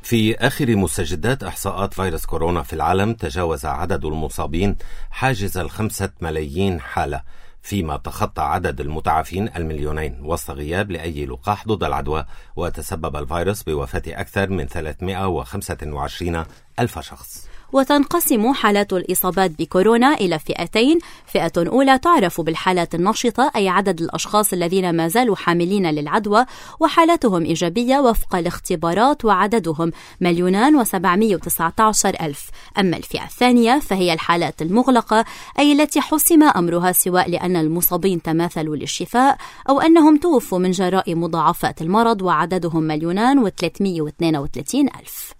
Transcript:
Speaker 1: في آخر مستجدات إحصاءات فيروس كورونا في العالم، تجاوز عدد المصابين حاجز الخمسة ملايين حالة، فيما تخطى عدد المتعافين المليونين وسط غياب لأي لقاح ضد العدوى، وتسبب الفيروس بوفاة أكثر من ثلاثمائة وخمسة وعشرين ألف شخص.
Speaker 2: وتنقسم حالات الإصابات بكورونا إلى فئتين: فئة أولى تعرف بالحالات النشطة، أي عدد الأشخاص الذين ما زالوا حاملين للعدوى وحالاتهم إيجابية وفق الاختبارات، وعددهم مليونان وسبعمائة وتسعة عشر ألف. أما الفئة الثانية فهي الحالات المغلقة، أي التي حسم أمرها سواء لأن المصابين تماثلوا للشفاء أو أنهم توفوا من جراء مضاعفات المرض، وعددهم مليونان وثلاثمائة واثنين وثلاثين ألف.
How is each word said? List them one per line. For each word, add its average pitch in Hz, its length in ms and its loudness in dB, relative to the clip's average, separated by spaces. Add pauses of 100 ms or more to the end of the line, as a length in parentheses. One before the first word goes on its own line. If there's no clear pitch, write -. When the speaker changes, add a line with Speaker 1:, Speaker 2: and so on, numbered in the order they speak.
Speaker 1:
في 110 340 2
آخر 120 400 0
مستجدات 104 680 -2
إحصاءات 95 500 -6
فيروس 92 320 -4
كورونا 85 360 -2
في - 100 -10
العالم، 95 420 0
تجاوز 80 520 -4
عدد 78 380 -4
المصابين 78 720 -2 (340)
حاجز 95 480 -4
الخمسة 95 520 -6 (100)
ملايين 80 600 -4
حالة، 73 420 -6 (400)
فيما 82 340 -4
تخطى - 460 -6
عدد 76 380 -2
المتعافين 78 760 -4
المليونين 76 680 -6
وسط 80 260 -6
غياب 80 400 -6
لأي 78 360 -8
لقاح 67 400 -6
ضد 90 180 -2
العدوى، 71 400 -2 (320)
وتسبب 80 600 -6
الفيروس 85 460 -4
بوفاة 73 440 -4
أكثر 95 440 -4
من 85 160 -2
ثلاثمائة 90 640 -6
وخمسة 87 560 -6
وعشرين 76 600 -6 (340)
ألف 120 200 -2
شخص. - 480 -16 (260)
Speaker 2:
وتنقسم 269 800 2
حالات 202 400 2
الإصابات 185 680 0
بكورونا 226 560 4
إلى 170 240 0
فئتين: 226 600 0 (280)
فئة 170 300 0
أولى 262 420 4
تعرف 269 420 2
بالحالات 170 540 -2
النشطة، 220 640 0
أي 202 120 2
عدد 185 320 0
الأشخاص 208 520 -2
الذين 175 440 0
ما 165 120 0
زالوا 220 280 2
حاملين 175 540 0
للعدوى 202 540 0 (360)
وحالاتهم 311 640 4
إيجابية 190 540 0
وفق - 380 2
الاختبارات، 175 880 0
وعددهم 180 680 2 (280)
مليونان 180 560 4
وسبعمائة 196 580 2
وتسعة 165 440 -2
عشر 214 420 2
ألف. 147 300 -8 (280)
أما 185 180 2
الفئة - 280 -8
الثانية 247 540 4
فهي 185 340 0
الحالات 165 500 0
المغلقة، 220 600 2 (340)
أي 294 140 6
التي 294 280 2
حسم 302 420 4
أمرها 175 500 4
سواء 180 380 2
لأن 180 260 0
المصابين 170 640 0
تماثلوا 160 540 -2
للشفاء 240 600 0 (300)
أو 277 120 4
أنهم 311 380 8
توفوا 285 400 2
من 180 120 2
جراء 180 440 0
مضاعفات 165 680 0
المرض، 214 400 2
وعددهم 170 600 0
مليونان 170 560 0
وثلاثمائة 185 600 -2
واثنين 156 360 0
وثلاثين 143 520 -2 (120)
ألف. - 400 -16